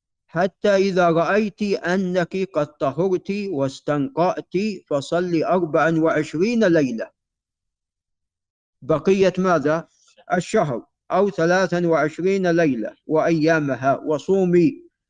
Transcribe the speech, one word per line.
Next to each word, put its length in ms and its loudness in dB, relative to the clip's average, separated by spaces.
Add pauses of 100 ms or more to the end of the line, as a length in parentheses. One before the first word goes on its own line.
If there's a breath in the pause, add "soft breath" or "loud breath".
(280)
"حتى 480 0
إذا 340 2
رأيت 520 0
أنك 920 -2
قد 240 -4
طهرت 540 -2
واستنقأت 1200 -4 (340)
فصلي 580 -2
أربعا 540 0
وعشرين 640 0
ليلة". 480 0 (1700)
بقية 560 2
ماذا؟ 500 0 (460 soft breath)
الشهر، 520 -2 (260)
أو 180 2
ثلاثا 580 0
وعشرين 640 0
ليلة 440 0 (120)
وأيامها، 880 0
"وصومي 880 0 (240)